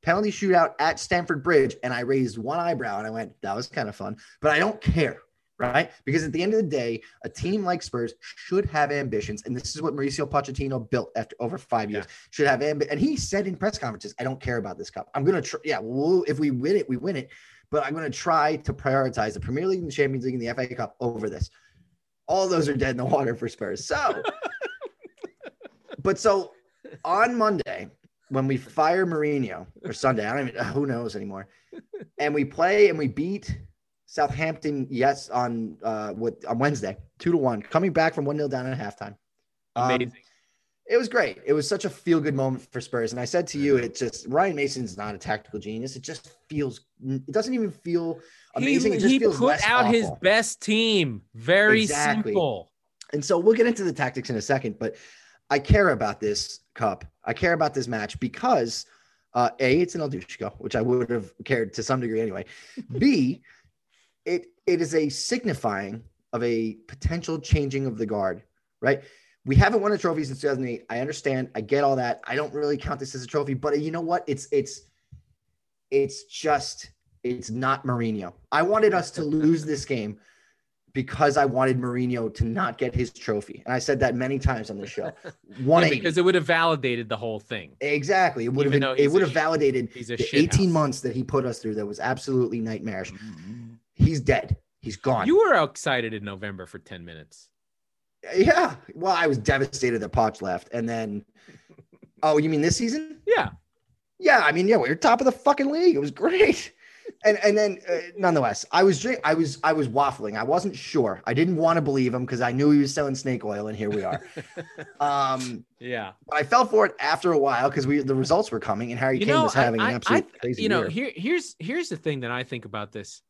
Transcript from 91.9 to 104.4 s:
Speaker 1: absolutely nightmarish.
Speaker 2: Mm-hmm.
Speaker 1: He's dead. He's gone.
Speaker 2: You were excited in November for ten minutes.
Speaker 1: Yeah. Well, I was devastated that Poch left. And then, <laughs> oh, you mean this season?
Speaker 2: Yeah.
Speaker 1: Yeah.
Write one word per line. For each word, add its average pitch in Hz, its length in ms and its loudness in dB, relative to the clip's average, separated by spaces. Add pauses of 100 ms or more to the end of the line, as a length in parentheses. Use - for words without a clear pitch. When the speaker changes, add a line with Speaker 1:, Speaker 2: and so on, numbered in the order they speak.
Speaker 1:
absolutely 123 640 -2
nightmarish. 101 500 -6
Speaker 2:
Mm-hmm. 107 640 -16 (220)
Speaker 1:
He's 156 260 4
dead. - 360 2 (240)
He's 107 160 -10
gone. 120 300 0
Speaker 2:
You 330 120 6
were 302 240 6
excited 123 500 -2
in 101 100 -8
November 98 440 -10
for - 120 -18
ten 87 260 -16
minutes. 80 420 -20 (880)
Speaker 1:
Yeah. 294 400 6 (180)
Well, 180 220 0
I 170 120 2
was 139 120 2
devastated 131 600 0
that 101 100 -6
Poch 110 340 0
left. 90 300 -6
And 117 140 -4
then, 110 380 -6 (480)
<laughs> - 500 -16
oh, 156 140 4
you 156 120 2
mean 156 120 2
this 170 160 4
season? 311 480 -4
Speaker 2:
Yeah. 415 240 2 (720)
Speaker 1:
Yeah. 254 240 6